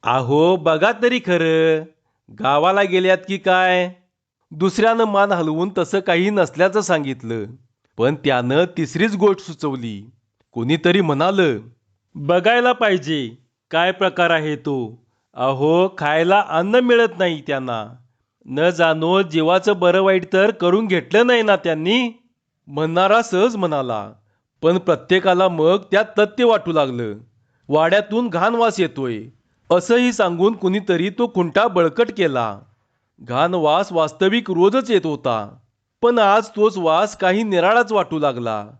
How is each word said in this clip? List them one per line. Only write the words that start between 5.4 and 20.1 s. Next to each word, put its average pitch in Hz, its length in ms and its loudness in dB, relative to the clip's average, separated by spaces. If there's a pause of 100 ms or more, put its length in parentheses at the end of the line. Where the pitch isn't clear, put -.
तसं 190 220 -2
काही 185 300 0
नसल्याचं 185 500 0
सांगितलं, 131 640 -4 (540)
पण 127 160 2
त्यानं 139 500 0
तिसरीच 180 520 -4
गोष्ट 190 240 2
सुचवली. 120 680 -10 (420)
कुणीतरी 156 480 0
म्हणालं, 160 580 0 (560)
"बघायला 185 580 0
पाहिजे, 156 640 -2 (340)
काय 175 220 0
प्रकार 185 380 0
आहे 156 260 -2
तो. 123 480 -8 (300)
अहो, 143 540 0 (100)
खायला 170 500 2
अन्न 175 260 -2
मिळत 240 340 4 (100)
नाही 170 280 -2
त्यांना. 123 480 -6 (520)
न 151 240 0
जाणो 165 520 0
जीवाचं 180 560 0
बरं 180 240 2
वाईट 190 300 0